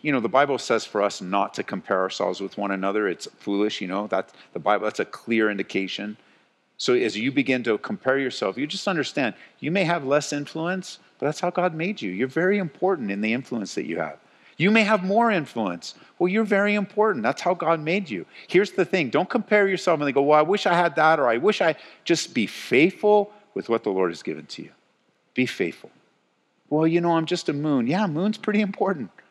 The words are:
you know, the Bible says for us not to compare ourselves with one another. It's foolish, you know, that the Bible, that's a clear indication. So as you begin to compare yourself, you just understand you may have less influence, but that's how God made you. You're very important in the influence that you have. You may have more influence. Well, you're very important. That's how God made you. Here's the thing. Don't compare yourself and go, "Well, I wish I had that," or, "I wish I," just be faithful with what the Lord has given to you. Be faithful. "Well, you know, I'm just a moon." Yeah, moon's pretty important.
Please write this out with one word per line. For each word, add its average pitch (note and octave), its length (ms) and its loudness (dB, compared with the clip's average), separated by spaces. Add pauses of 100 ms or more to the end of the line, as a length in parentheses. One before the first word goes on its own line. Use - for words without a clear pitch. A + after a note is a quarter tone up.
you D3+ 100 -4
know, C3 100 2
the A2 100 -2
Bible C#3 260 4
says A2+ 300 0
for G2+ 160 0
us G2+ 180 0
not G2 320 -2
to - 100 -8
compare F#2+ 380 -4
ourselves F#2 400 -2
with G2 160 -8
one G2+ 140 -4
another. G2 360 -2
It's F2 220 -4 (100)
foolish, G#2 440 -2
you F#2+ 40 -6
know, G2+ 200 -4
that F#2+ 260 -4 (220)
the F2 40 -8
Bible, G2+ 260 2
that's - 160 -4
a - 40 0
clear A2 460 0
indication. G2 640 -6 (640)
So B2 160 2
as A#2 200 0
you A#2 160 -2
begin C3 340 0
to A2 120 2
compare C3 420 -2
yourself, A#2 380 -4
you C#3 100 -4
just F#3 220 -6
understand C#3 460 -2 (260)
you C#3 100 -6
may F#3 140 0
have D#3+ 220 -2
less D3 260 0
influence, D#3+ 640 -6 (200)
but C3 80 -4
that's D3+ 140 -4
how F3 100 -2
God F3 240 -2
made F3 260 -6
you. G2 100 -4
You're G#2 160 -2
very F3+ 300 0
important F3 540 -2
in G2+ 100 -4
the A2 140 0
influence A#2+ 400 -6
that - 100 -4
you E2 140 -6
have. D2+ 180 -6 (400)
You F3+ 140 2
may A3 140 4
have G3+ 200 0
more A3 260 2
influence. A2+ 640 -4 (240)
Well, F3+ 100 2
you're G#3+ 160 2
very G3+ 300 2
important. G3+ 480 0
That's B2 200 0
how F3+ 120 2
God E3 260 0
made E3+ 280 -2
you. F2+ 160 -6 (240)
Here's G3 240 4
the F#3 120 2
thing. D#3 260 0
Don't D#3 180 2
compare G#3 400 2
yourself E3+ 320 0
and C#3 140 0
go, C#3 80 4
"Well, D3+ 160 6
I D3+ 40 6
wish F#3+ 240 0
I F3 80 4
had E3+ 220 2
that," D#3+ 240 6
or, B2+ 80 2
"I A#2 80 4
wish F#3+ 240 2
I," E3 140 4 (300)
just - 300 0
be G#2+ 120 2
faithful G3+ 840 2 (220)
with - 140 -6
what A#2 160 0
the G#2 60 0
Lord F#2+ 200 2
has E2+ 120 -12
given D2+ 240 -8
to - 160 -16
you. - 80 -16 (640)
Be B2+ 100 2
faithful. - 460 -4 (800)
"Well, D#3 160 2
you E3 140 2
know, E3+ 160 2
I'm D#3+ 100 0
just E3+ 220 -4
a D3+ 40 -2
moon." C#3+ 340 0
Yeah, F#3+ 200 0
moon's F3+ 320 -2
pretty G#3 240 0
important. F#3 480 -2 (200)